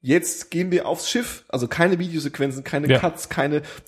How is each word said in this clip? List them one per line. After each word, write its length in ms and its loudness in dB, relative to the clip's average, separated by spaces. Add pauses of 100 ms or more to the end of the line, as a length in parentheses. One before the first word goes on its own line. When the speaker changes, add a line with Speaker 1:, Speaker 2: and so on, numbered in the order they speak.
Speaker 1:
jetzt 520 0
gehen 180 -2
wir 160 2
aufs 240 -4
Schiff. 380 -4
Also 180 -2
keine 320 2
Videosequenzen, 640 -2
keine 260 0
Speaker 2:
Ja. 120 8
Speaker 1:
Cuts, 300 -2
keine, 320 0 (260)